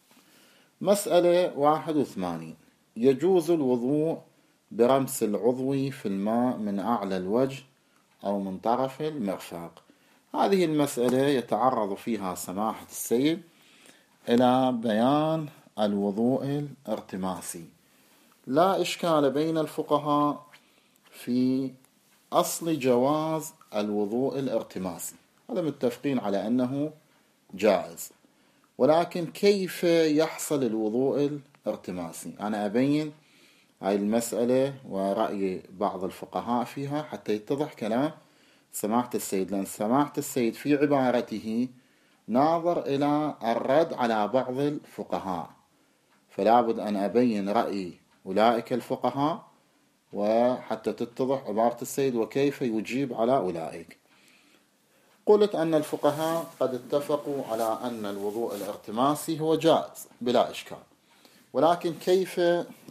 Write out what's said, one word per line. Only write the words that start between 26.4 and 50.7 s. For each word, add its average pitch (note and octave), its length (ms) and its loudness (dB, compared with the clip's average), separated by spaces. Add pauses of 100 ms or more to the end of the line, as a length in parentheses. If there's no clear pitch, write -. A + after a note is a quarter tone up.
أنه C3 460 0 (640)
جائز، F2 560 0 (680)
ولكن E3 480 4
كيف G3 580 0
يحصل D#3 800 2
الوضوء A#2+ 760 0 (280)
الارتماسي؟ F2 760 -8
أنا G#2 260 -2
أبين C#3+ 460 0 (680)
هاي F#2+ 120 2
المسألة A#2+ 800 0 (140)
ورأي G2 800 -2
بعض F#2+ 340 -4
الفقهاء G#2+ 600 -4
فيها C#3 380 -6
حتى A2+ 300 -6
يتضح C#3+ 420 -4
كلام A#2+ 360 -2 (640)
سماحة A#2+ 420 -2
السيد، F#2+ 360 -2
لأن G2 140 -2
سماحة B2+ 540 0
السيد A#2+ 360 -2
في C#3+ 220 0
عبارته B2 920 0 (580)
ناظر D#3+ 600 2
إلى D3 560 0
الرد B2+ 500 2
على A2 360 0
بعض B2+ 300 0
الفقهاء، F#2+ 920 -6 (800)
فلا A2 300 4
بد A2 180 0
أن G#2 180 -4
أبين G2+ 520 0
رأي F#2+ 440 -2 (340)
أولئك A2+ 460 2
الفقهاء C3 760 -2 (640)
وحتى A2+ 800 0